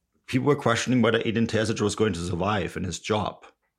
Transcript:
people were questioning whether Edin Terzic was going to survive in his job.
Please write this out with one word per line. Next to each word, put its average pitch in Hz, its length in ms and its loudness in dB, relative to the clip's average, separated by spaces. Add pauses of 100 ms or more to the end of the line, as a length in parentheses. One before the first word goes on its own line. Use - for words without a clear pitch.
(260)
people 127 200 -2
were 143 100 4
questioning 117 460 2
whether 113 220 4
Edin 113 220 0
Terzic 107 340 -2
was 104 160 0
going 107 160 2
to 85 80 -6
survive 87 560 -2
in - 80 -6
his - 160 -8
job. - 460 -4 (320)